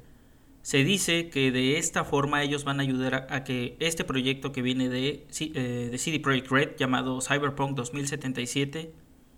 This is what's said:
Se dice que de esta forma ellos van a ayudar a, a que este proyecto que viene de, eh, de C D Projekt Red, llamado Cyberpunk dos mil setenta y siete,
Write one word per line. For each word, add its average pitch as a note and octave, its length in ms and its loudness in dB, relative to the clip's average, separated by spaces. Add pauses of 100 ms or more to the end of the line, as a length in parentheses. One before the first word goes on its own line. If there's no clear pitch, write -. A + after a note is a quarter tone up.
(600)
Se C#3 220 4
dice E3+ 460 2
que C3+ 220 4
de C3 260 4
esta E3+ 260 0
forma C#3+ 400 2
ellos C#3+ 220 -2
van C#3 160 0
a - 20 2
ayudar C3 480 0
a, C#3+ 40 -2
a C3+ 100 -4
que B2 340 -4
este E3 240 0
proyecto C3+ 480 -2
que C3 100 -4
viene B2+ 280 2
de, C3 360 -2 (140)
eh, B2 500 -2
de B2 80 -4
C D#3+ 140 -2
D D3 80 0
Projekt C3 320 0
Red, C#3 260 2
llamado B2+ 440 0
Cyberpunk C#3 540 0
dos A#2+ 180 -4
mil C#3+ 140 -4
setenta C3 340 -4
y B2 40 -4
siete, C#3+ 480 -4 (440)